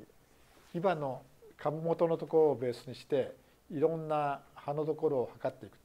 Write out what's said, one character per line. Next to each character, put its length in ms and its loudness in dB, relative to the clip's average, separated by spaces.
ヒ 80 -4
バ 160 2
の 260 -6
株 240 -4
元 280 2
の 80 2
と 100 -4
こ 100 2
ろ 160 8
を 40 0
ベ 140 -2
ー 40 0
ス 140 -16
に 80 -12
し 100 -20
て、 280 0
い 60 -6
ろ 180 2
ん 120 -8
な 320 -2
葉 200 -6
の 100 -2
と 100 -2
こ 140 2
ろ 100 0
を 160 -2
測 180 -6
っ 40 -14
て 100 -16
い 20 -12
く 160 -20